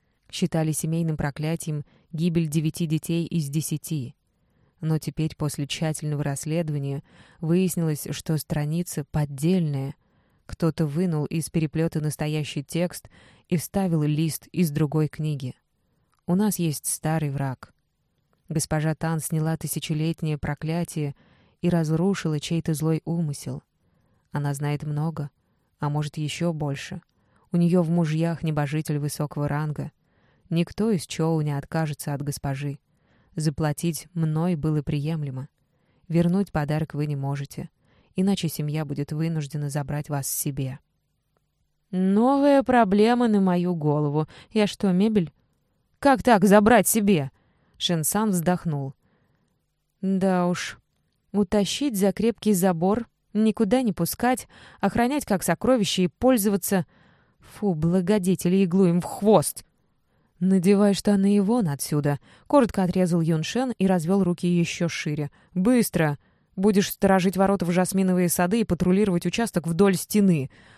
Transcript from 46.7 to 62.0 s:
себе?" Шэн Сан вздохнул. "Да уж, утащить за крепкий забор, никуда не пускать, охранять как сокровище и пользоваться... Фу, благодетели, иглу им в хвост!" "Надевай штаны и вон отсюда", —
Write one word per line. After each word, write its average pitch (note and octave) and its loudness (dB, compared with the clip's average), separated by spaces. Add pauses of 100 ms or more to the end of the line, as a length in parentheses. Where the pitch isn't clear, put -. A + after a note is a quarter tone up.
себе?" G3 2 (460)
Шэн D#3+ -2
Сан G#3+ 0
вздохнул. E3 -2 (1080)
"Да F#3 2
уж, - -4 (540)
утащить G#3 0
за F#3+ 2
крепкий G#3+ 0
забор, F#3+ 2 (280)
никуда A3 2
не A3 0
пускать, - -2 (320)
охранять A#3+ 0
как F#3+ 0
сокровище G3+ 2
и F3 2
пользоваться... G3+ 2 (520)
Фу, - -4
благодетели, F3+ 2
иглу F#3 4
им E3+ 2
в - -4
хвост!" - 2 (720)
"Надевай F#3+ 4
штаны G3+ 2
и G3+ 4
вон G#3+ 2
отсюда", — C#3+ -2 (280)